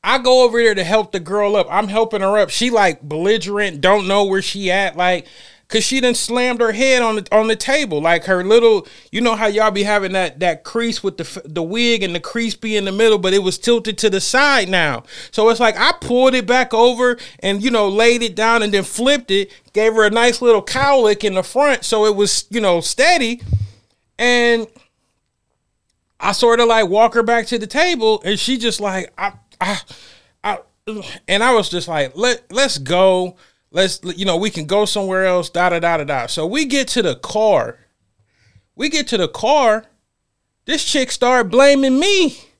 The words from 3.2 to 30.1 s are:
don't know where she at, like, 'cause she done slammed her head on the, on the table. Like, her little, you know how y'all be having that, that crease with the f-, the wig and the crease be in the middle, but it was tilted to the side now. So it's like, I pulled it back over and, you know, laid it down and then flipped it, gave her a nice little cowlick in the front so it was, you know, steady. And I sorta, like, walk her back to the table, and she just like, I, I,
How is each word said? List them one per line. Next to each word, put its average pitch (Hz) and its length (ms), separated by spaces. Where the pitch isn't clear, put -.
don't 190 260
know 202 180
where 190 180
she 196 280
at, 185 260
like, 180 300
'cause 220 180
she 262 160
done 247 140
slammed 247 460
her 226 120
head 254 300
on 220 140
the, 202 160
on 220 160
the 220 80
table. 233 440
Like, 165 240
her 180 200
little, 220 420
you 202 100
know 233 140
how 214 140
y'all 214 240
be 202 100
having 202 300
that, 160 280
that 170 240
crease 226 380
with 196 160
the 165 60
f-, - 200
the 160 200
wig 226 380
and 175 120
the 170 60
crease 233 340
be 214 220
in 202 80
the 196 80
middle, 214 260
but 185 160
it 202 60
was 185 180
tilted 226 400
to 220 100
the 190 120
side 269 480
now. 156 340
So 220 200
it's 226 100
like, 226 160
I 269 240
pulled 254 340
it 240 120
back 247 260
over 240 460
and, 196 220
you 240 80
know, 214 180
laid 226 340
it 202 140
down 226 260
and 208 100
then 196 120
flipped 262 460
it, 196 200
gave 220 200
her 220 100
a 208 60
nice 233 300
little 226 220
cowlick 254 600
in 196 100
the - 80
front 269 420
so 214 220
it 208 80
was, 202 360
you 226 100
know, 180 200
steady. 247 600
And 240 520
I 190 140
sorta, 233 320
like, 226 240
walk 220 260
her 233 80
back 226 260
to 240 100
the 214 80
table, 226 580
and 196 160
she 254 160
just 226 240
like, 190 380
I, 196 140
I, 190 200